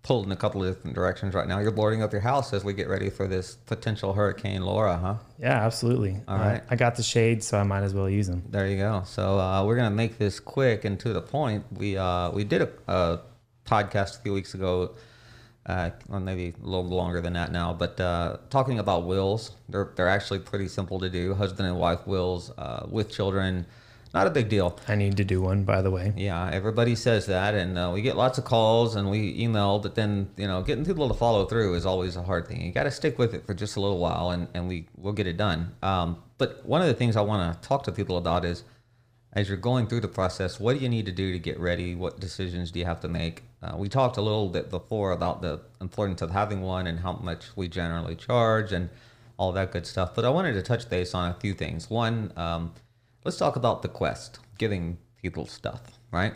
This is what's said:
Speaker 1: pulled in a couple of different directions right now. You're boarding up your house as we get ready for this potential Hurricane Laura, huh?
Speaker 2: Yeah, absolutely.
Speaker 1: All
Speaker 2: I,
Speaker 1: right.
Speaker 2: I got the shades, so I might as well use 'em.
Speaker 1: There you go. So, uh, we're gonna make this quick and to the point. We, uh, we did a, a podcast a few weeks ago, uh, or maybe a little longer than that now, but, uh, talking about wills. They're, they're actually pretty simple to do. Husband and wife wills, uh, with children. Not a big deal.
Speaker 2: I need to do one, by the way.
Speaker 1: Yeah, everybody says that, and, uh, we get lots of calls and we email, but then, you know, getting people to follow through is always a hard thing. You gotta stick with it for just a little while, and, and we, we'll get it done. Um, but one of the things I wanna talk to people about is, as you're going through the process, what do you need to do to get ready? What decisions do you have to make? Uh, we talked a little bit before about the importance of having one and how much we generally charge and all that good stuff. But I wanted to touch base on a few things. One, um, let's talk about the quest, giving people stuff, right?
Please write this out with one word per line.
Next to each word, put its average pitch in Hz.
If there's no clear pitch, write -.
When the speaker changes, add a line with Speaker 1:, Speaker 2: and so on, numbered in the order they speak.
Speaker 1:
pulled 117
in 98
a -
couple 98
of 92
different -
directions 92
right 92
now. 92
You're 107
boarding 107
up 104
your 101
house 127
as 98
we 101
get 98
ready 95
for 98
this 92
potential 107
Hurricane 98
Laura, 95
huh? 92
Speaker 2:
Yeah, 127
absolutely. 113
Speaker 1:
All 98
Speaker 2:
I, 104
Speaker 1:
right. 117
Speaker 2:
I 123
got 120
the 117
shades, 113
so 107
I 101
might 98
as 98
well 98
use 101
'em. 90
Speaker 1:
There 98
you 98
go. 98
So, 98
uh, 95
we're 110
gonna 120
make 110
this 104
quick 127
and 98
to 117
the 92
point. 120
We, 101
uh, 90
we 98
did 156
a, -
a 87
podcast 101
a -
few 101
weeks 98
ago, 90
uh, 90
or 98
maybe 92
a 53
little 92
longer 87
than 85
that 85
now, 87
but, 85
uh, 87
talking 131
about 92
wills. 95
They're, 98
they're 90
actually 98
pretty 98
simple 92
to 92
do. 90
Husband 95
and 90
wife 85
wills, 90
uh, -
with 104
children. 95
Not 190
a -
big 139
deal. 98
Speaker 2:
I 107
need 98
to 104
do 95
one, 95
by 95
the 95
way. 95
Speaker 1:
Yeah, 92
everybody 110
says 113
that, 98
and, 90
uh, 90
we 101
get 120
lots 123
of 127
calls 113
and 98
we 101
email, 104
but 101
then, 104
you 101
know, 92
getting 135
people 160
to 107
follow 110
through 110
is 85
always 92
a 87
hard 87
thing. 82
You 85
gotta 143
stick -
with 120
it -
for 101
just 104
a 107
little 98
while, 85
and, 87
and 87
we, 87
we'll 98
get 104
it 85
done. 90
Um, 90
but -
one 143
of 180
the 120
things 117
I 110
wanna 95
talk 139
to -
people 90
about 87
is, 87
as 101
you're 98
going 120
through 117
the -
process, -
what 120
do 135
you 127
need 113
to 95
do 95
to 90
get 80
ready? 87
What 90
decisions 90
do 85
you 87
have 85
to -
make? 82
Uh, 80
we 101
talked 127
a 101
little 107
bit -
before 95
about 87
the 80
importance 95
of 85
having 98
one 92
and 85
how 90
much 85
we 92
generally 82
charge 110
and 87
all 95
that 95
good 87
stuff. 90
But 117
I 120
wanted 165
to 95
touch 117
base 90
on 90
a -
few 98
things. 82
One, 113
um, 85
let's -
talk 143
about 120
the -
quest, -
giving 87
people 85
stuff, -
right? 101